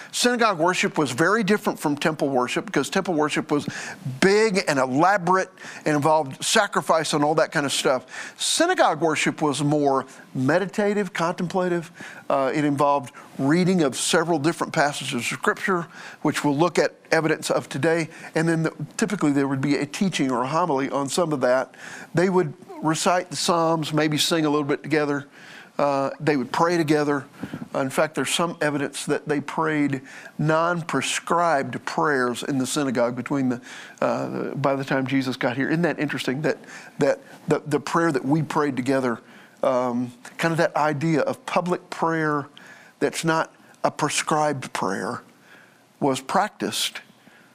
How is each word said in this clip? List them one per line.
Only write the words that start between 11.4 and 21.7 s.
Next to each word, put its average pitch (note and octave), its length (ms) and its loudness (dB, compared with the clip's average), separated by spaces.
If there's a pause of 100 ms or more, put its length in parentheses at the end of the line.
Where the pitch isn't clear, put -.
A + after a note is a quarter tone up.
Uh, C3+ 240 2
it D3 120 0
involved C#3+ 500 0 (240)
reading E3+ 440 4
of D#3+ 120 2
several E3+ 460 2
different D#3+ 320 -2
passages C#3+ 420 -2
of A#2+ 100 -4
Scripture, F#3+ 600 -2 (360)
which - 220 0
we'll C#3+ 120 2
look E3 240 2
at D3 140 2 (180)
evidence D#3+ 360 2
of - 200 -2
today. D#3+ 400 0 (260)
And D#3+ 140 2
then E3 160 2
the, D#3 80 -2 (240)
typically F#3 360 0
there C#3 160 2
would C3+ 120 -2
be C#3+ 160 0
a - 80 -2
teaching D3+ 460 0
or B2 140 2
a - 20 -2
homily C#3+ 420 0
on C#3 200 -2
some D#3+ 240 0
of C#3+ 80 -2
that. B2+ 340 2 (400)